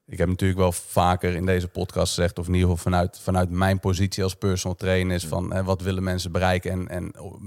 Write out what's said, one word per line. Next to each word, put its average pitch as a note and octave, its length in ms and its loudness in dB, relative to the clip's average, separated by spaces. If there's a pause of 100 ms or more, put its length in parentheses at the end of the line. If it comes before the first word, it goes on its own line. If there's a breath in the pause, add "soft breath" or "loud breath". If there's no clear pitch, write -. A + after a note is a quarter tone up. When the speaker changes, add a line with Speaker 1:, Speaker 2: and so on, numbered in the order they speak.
Speaker 1:
ik G2+ 120 -8
heb F2 100 2
natuurlijk F#2 320 2
wel F2+ 120 4
vaker F2+ 640 2
in F2+ 120 -2
deze F2+ 220 2
podcast F2+ 460 -2
gezegd, F2 240 0
of E2+ 80 -6
in F2+ 80 0
ieder F2+ 140 4
geval F2 140 0
vanuit, F2+ 380 0
vanuit F#2 300 0
mijn F#2+ 300 2
positie F#2+ 420 0
als F#2+ 120 -2
personal F#2 420 -2
trainer, F#2 400 0
is E2+ 60 -4
Speaker 2:
Mm. D#2+ 60 -10
Speaker 1:
van, F2 240 -4
hè, F#2+ 120 0
wat F#2 180 0
willen F#2 200 -2
mensen F#2 300 -2
bereiken? F#2 380 0
En, F#2 180 -4
en - 300 -8 (280)